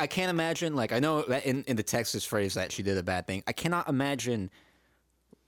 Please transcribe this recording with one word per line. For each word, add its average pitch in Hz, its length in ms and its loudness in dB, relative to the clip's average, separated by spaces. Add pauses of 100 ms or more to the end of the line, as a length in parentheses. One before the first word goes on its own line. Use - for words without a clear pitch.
I 147 80 2
can't 185 220 0
imagine, 165 460 0
like, 113 160 2
I 117 80 4
know 151 240 4
that 127 240 0
in, 135 200 0
in 131 80 2
the 107 80 2
text 120 300 0
is 104 100 -4
phrased 101 320 0
that 95 160 -2
she - 120 -6
did 98 160 2
a 90 40 -2
bad 90 240 -2
thing. 98 200 -4
I 117 60 -2
cannot 175 360 -2
imagine, 123 600 -2 (1000)